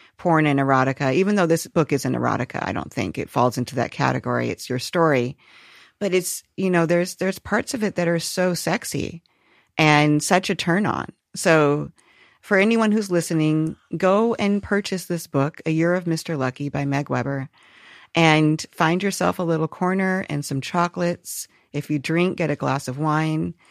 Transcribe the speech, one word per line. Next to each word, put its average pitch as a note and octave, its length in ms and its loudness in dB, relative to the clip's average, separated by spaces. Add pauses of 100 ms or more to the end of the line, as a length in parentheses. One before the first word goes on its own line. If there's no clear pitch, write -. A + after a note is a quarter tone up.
(180)
porn D#3+ 280 2
and C#3 140 2
erotica, C3+ 560 2
even F#3+ 200 2
though F#3 120 2
this E3 180 0
book - 260 0
isn't C#3 240 0
erotica, A#2+ 480 -2
I F#2+ 100 -4
don't - 200 -8
think F#2+ 240 -6
it - 120 -8
falls B2 280 2
into B2 180 -6
that B2 160 -2
category. B2+ 580 -2
It's - 200 -10
your B2+ 80 -4
story. C#3 580 0 (640)
But G3 140 -2
it's, F3+ 300 -2 (140)
you F#3+ 120 0
know, E3+ 160 4
there's, F3 300 0
there's F#3 240 -4
parts - 340 -4
of A3 100 -2
it G3 120 -2
that F3 120 0
are E3+ 120 0
so F3+ 340 -2
sexy - 720 -6 (540)
and D3+ 440 4
such F#3+ 300 0
a F3 40 0
turn F3+ 300 0
on. - 260 -4 (240)
So D3+ 560 2 (500)
for G3+ 180 0
anyone A3 320 4
who's G#3 180 0
listening, D#3+ 640 0 (220)
go G3+ 380 2
and G3+ 260 0
purchase G3 440 -4
this E3+ 200 -4
book, C#3+ 400 -2
A D#3+ 60 0
Year E3 240 2
of F3+ 100 -4
Mister E3 320 -4
Lucky C3 320 -4
by C#3+ 160 -4
Meg C#3 240 -2
Weber, C3+ 400 -4 (640)
and D#3 580 4
find F3 300 0
yourself F3+ 380 -2
a F#3 40 -4
little D#3+ 240 0
corner F#3+ 640 -2
and D3 160 -4
some C3+ 160 -4
chocolates. F3 840 -4 (240)
If C#3+ 180 -6
you D3+ 100 0
drink, E3+ 380 0
get D#3+ 120 0
a D3 80 -2
glass C#3 300 -2
of C3 120 -8
wine D#3 540 0 (180)